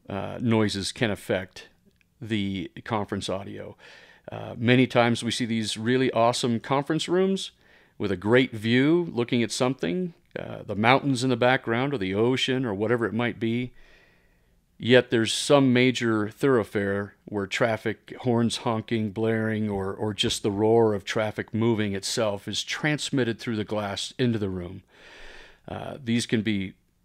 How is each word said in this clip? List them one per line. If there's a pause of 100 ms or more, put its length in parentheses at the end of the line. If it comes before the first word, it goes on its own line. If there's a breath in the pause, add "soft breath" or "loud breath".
uh,
noises
can
affect (540)
the (140)
conference
audio. (560 loud breath)
Uh,
many
times
we
see
these
really
awesome
conference
rooms (480 soft breath)
with
a
great
view
looking
at
something, (240)
uh,
the
mountains
in
the
background
or
the
ocean
or
whatever
it
might
be. (1040 soft breath)
Yet
there's
some
major
thoroughfare (100)
where
traffic,
horns
honking,
blaring,
or,
or
just
the
roar
of
traffic
moving
itself
is
transmitted
through
the
glass
into
the
room. (840 loud breath)
Uh,
these
can
be (300)